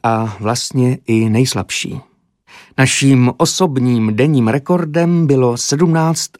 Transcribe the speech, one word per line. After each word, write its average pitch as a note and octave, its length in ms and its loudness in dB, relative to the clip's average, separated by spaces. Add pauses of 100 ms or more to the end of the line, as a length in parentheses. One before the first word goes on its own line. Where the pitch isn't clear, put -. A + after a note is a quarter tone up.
a A2+ 380 -2
vlastně B2 680 -2
i A2+ 220 0
nejslabší. - 720 -4 (800)
Naším C3 580 2
osobním B2 800 0
denním B2+ 320 2
rekordem E3 800 0
bylo B2+ 300 2
sedmnáct D#3+ 840 0